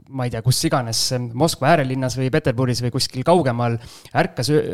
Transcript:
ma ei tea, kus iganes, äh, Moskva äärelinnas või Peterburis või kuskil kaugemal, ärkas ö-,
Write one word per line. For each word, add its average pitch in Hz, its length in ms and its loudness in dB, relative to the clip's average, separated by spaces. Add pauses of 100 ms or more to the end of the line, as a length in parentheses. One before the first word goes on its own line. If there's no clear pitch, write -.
ma 131 160 -4
ei 120 80 -4
tea, 113 120 -6
kus - 200 2
iganes, 123 380 -2 (100)
äh, 123 140 -2 (160)
Moskva 156 320 0
äärelinnas 131 420 -2
või 131 160 -2
Peterburis 123 540 0
või 117 80 -2
kuskil 127 320 -4
kaugemal, 120 500 2 (400)
ärkas 135 320 0
ö-, 151 140 4 (100)